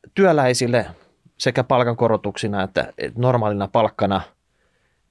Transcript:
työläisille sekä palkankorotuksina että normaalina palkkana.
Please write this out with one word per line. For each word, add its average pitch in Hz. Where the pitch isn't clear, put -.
työläisille 127
sekä 127
palkankorotuksina 113
että 69
normaalina 110
palkkana. 101